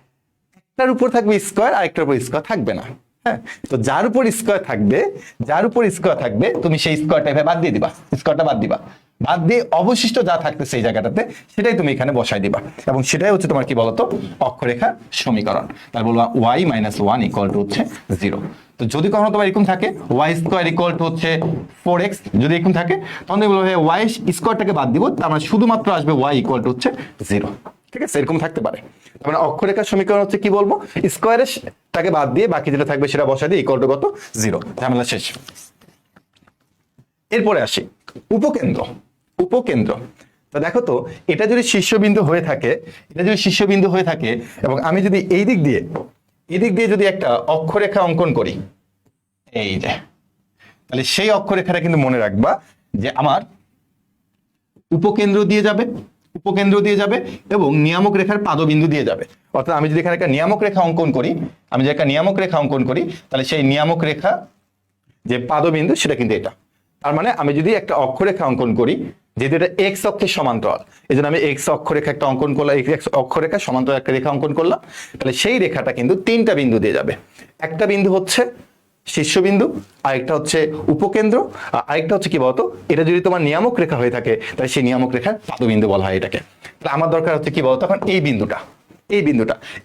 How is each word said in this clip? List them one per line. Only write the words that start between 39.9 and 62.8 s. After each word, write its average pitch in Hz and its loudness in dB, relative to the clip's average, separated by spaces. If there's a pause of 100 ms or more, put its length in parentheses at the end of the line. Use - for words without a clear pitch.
তা 147 -4
দেখো 180 0
তো, 127 -2 (220)
এটা 175 0
যদি 233 2
শীর্ষবিন্দু 208 2
হয়ে 170 2
থাকে, 143 -2 (440)
এটা 170 -2
যদি 208 2
শীর্ষবিন্দু 196 2
হয়ে 185 2
থাকে 139 -2 (220)
এবং 135 -2
আমি 165 0
যদি 190 2
এই 190 0
দিক 196 2
দিয়ে, 120 2 (680)
এই 175 -4
দিক 196 2
দিয়ে 226 2
যদি 202 2
একটা 185 2
অক্ষরেখা 190 0
অঙ্কন 170 0
করি, - -2 (920)
এই 107 -4
যে, - -4 (1000)
তাহলে 127 -4
সেই 196 0
অক্ষরেখাটা 190 0
কিন্তু 165 2
মনে 127 2
রাখবা 107 0 (320)
যে 107 -4
আমার 147 0 (1500)
উপকেন্দ্র 208 2
দিয়ে 208 4
যাবে, 208 2 (500)
উপকেন্দ্র 196 2
দিয়ে 208 2
যাবে 202 0 (240)
এবং 156 2
নিয়ামক 180 2
রেখার 196 2
পাদবিন্দু 156 2
দিয়ে 143 0
যাবে। 107 -2 (280)
অর্থাৎ 135 0
আমি 151 0
যদি 156 2
এখানে 170 0
একটা 175 -2
নিয়ামক 170 0
রেখা 196 2
অঙ্কন 165 2
করি, 127 0 (360)
আমি 131 2
যদি 143 2
একটা 147 0
নিয়ামক 170 2
রেখা 180 0
অঙ্কন 139 0